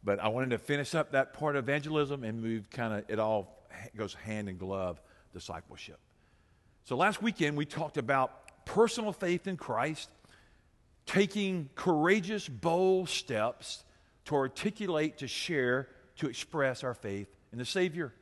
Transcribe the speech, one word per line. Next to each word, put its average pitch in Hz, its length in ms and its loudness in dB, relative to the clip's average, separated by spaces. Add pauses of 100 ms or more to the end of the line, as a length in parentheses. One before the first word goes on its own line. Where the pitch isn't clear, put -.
But 101 160 2
I 104 80 2
wanted 127 220 0
to 117 80 0
finish 143 360 -2
up 156 160 0
that 135 220 2
part 147 240 0
of 131 80 0
evangelism 143 580 0
and 113 180 -4
move 113 300 -4
kinda, 110 380 -4
it 104 100 -2
all 107 540 0
ha-, - 240 -14
goes 107 180 -4
hand 107 340 -6
in 92 80 -8
glove, 92 460 -4 (300)
discipleship. 85 680 -14 (880)
So 123 120 -4
last 185 240 2
weekend, 156 380 0
we 143 80 0
talked 151 320 -4
about 131 640 -2
personal 214 480 2
faith 175 340 -2
in 185 120 -4
Christ, 139 500 -2 (960)
taking 185 720 2
courageous, 185 760 2
bold 175 600 2
steps - 760 -2 (420)
to 147 80 -4
articulate, 156 840 0
to 135 100 -6
share, 131 640 0 (260)
to 147 120 -2
express 131 540 -2
our 127 120 -2
faith 101 340 -6 (240)
in 113 60 -8
the 123 80 -4
Savior. 170 560 0